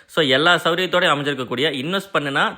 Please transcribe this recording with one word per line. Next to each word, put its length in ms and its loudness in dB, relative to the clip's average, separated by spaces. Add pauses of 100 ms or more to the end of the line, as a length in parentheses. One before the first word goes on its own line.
So, 160 0 (140)
எல்லா 260 6
சௌகரியத்தோடயும் 500 0
அமைஞ்சிருக்கக்கூடிய, 560 -2 (140)
இன்வெஸ்ட் 320 -6
பண்ணுனா 280 -2 (140)